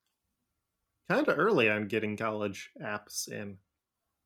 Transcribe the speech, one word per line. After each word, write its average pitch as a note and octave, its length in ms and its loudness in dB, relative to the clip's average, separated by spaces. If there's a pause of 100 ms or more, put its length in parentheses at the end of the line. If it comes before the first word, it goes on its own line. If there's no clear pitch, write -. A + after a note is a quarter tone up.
(1080)
kinda B3 280 2
early D3+ 340 4
on G#2+ 180 0
getting G#2+ 300 0
college G#2+ 540 -4 (100)
apps - 500 -8
in. G2+ 280 -10 (680)